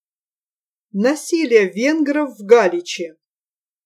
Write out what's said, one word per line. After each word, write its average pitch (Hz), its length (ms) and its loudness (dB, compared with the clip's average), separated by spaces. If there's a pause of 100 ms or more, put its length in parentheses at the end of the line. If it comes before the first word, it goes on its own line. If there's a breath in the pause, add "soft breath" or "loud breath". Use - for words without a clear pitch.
(920)
Насилие 233 800 0
венгров 285 680 -2
в 208 60 -18
Галиче. 180 720 0 (680)